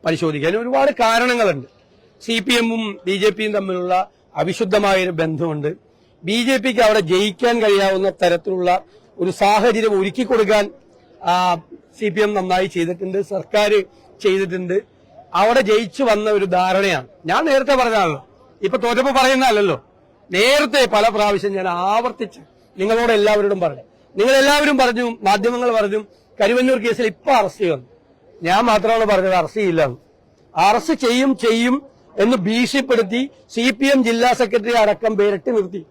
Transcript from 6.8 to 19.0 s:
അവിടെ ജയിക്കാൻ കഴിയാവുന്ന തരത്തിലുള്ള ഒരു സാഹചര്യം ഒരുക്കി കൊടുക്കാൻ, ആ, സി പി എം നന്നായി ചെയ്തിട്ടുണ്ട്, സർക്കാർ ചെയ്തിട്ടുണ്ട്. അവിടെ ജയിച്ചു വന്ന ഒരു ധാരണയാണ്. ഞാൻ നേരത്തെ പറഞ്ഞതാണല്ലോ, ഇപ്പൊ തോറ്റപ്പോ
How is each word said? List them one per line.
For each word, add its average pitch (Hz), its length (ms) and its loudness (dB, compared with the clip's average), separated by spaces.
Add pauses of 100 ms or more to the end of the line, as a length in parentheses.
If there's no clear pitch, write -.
അവിടെ 214 160 4 (100)
ജയിക്കാൻ 214 520 0
കഴിയാവുന്ന 196 460 2 (120)
തരത്തിലുള്ള 180 480 -2 (480)
ഒരു 185 140 -4 (100)
സാഹചര്യം 214 580 2
ഒരുക്കി 202 300 -4
കൊടുക്കാൻ, 214 340 2 (680)
ആ, - 20 2 (680)
സി 214 100 -4
പി 185 160 -4
എം 208 120 -2
നന്നായി 185 380 -2
ചെയ്തിട്ടുണ്ട്, 180 440 -4 (140)
സർക്കാർ 208 380 -2 (520)
ചെയ്തിട്ടുണ്ട്. 185 540 -2 (640)
അവിടെ 240 280 4
ജയിച്ചു 220 340 0
വന്ന 214 340 0
ഒരു 196 80 0 (120)
ധാരണയാണ്. 185 500 0 (180)
ഞാൻ 196 200 0
നേരത്തെ 269 360 2
പറഞ്ഞതാണല്ലോ, 196 400 0 (400)
ഇപ്പൊ 196 160 -2
തോറ്റപ്പോ 240 420 0